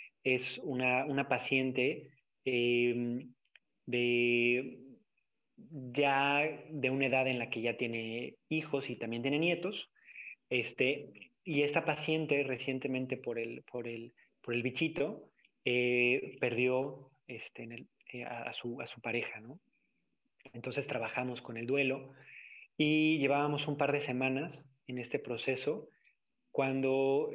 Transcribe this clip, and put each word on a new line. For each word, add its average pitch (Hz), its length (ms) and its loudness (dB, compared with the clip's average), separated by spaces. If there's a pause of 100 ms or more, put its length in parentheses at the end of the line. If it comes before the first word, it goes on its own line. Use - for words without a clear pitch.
(240)
es 127 340 0
una, 127 480 2
una 139 220 0
paciente, 131 840 2 (320)
em, 120 880 2 (520)
de, 120 920 4 (800)
ya 143 840 2 (280)
de 131 200 0
una 135 160 2
edad 131 220 4
en 127 100 0
la 117 120 -4
que 117 120 -4
ya 117 140 0
tiene 117 600 -4 (100)
hijos 156 420 -2
y 123 60 -6
también 117 260 -4
tiene 139 160 2
nietos, 175 520 0 (600)
este, - 840 -2 (120)
y 147 180 2
esta 147 220 2
paciente 151 600 0
recientemente 131 720 -2
por 120 220 -4
el, 117 260 -8
por 120 240 -8
el, 117 260 -10 (280)
por 120 120 -4
el 120 80 0
bichito, 160 680 -2 (340)
eh, 123 760 2
perdió, 127 720 0 (140)
este, 120 380 -12
en 117 80 -12
el, 117 180 -16 (220)
eh, 123 120 -8
a, 120 200 -8
a 123 80 -6
su, 120 280 -6
a 120 60 -8
su - 140 -14
pareja, 113 400 -4
¿no? 120 200 -16 (920)
Entonces 120 340 -4
trabajamos 123 560 -4
con 113 140 -10
el 117 100 -6
duelo 135 460 0 (640)
y 156 420 4
llevábamos 143 500 2
un 147 100 0
par 143 140 4
de 143 80 2
semanas 131 680 -2 (160)
en 127 120 -6
este 123 200 -2
proceso 131 720 -2 (640)
cuando, 135 840 2